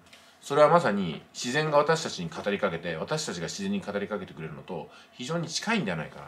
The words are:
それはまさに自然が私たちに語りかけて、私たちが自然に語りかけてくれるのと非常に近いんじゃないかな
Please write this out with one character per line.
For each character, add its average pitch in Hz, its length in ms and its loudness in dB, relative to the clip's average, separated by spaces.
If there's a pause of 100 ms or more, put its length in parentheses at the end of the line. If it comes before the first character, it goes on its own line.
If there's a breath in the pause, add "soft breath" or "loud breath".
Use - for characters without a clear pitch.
(420 loud breath)
そ 143 140 -4
れ 151 60 8
は 147 60 12
ま 170 120 8
さ 127 100 4
に 95 320 0 (100)
自 123 200 -4
然 156 180 2
が 147 80 6
私 156 240 4
た 110 80 -4
ち - 80 -8
に 85 100 -6
語 - 220 -4
り 98 80 0
か 101 120 0
け 82 80 -4
て、 82 180 -4
私 151 300 -4
た 110 60 -4
ち 87 80 -8
が 80 60 -4
自 - 160 -8
然 98 80 -2
に 101 100 0
語 190 160 -6
り 101 120 -4
か 104 100 -4
け 92 80 -10
て - 80 -16
く 80 80 -12
れ 80 60 -8
る 78 60 -12
の 67 80 -14
と - 280 -10 (220 loud breath)
非 127 120 -12
常 160 140 -4
に 165 80 -4
近 - 280 -2
い 202 80 2
ん - 20 -4
じ 98 60 -2
ゃ 85 40 -2
な 78 100 -4
い 67 60 -12
か 71 100 -16
な 71 80 -14